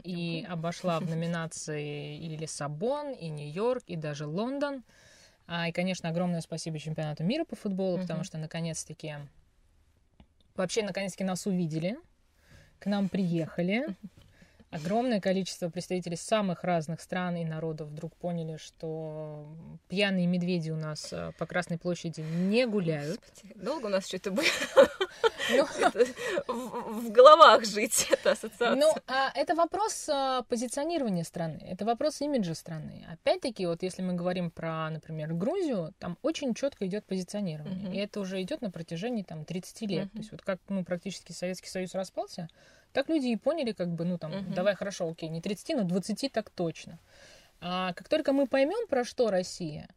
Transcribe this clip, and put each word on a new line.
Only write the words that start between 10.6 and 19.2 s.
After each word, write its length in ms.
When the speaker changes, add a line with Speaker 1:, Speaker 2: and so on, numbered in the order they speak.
Speaker 1:
наконец-таки 400
нас 220
увидели, 520
к 80
нам 220
приехали. 920
Speaker 2:
<laughs> 680
Speaker 1:
Огромное 500
количество 480
представителей 460
самых 480
разных 360
стран 360
и 100
народов 440
вдруг 260
поняли, 420
что 880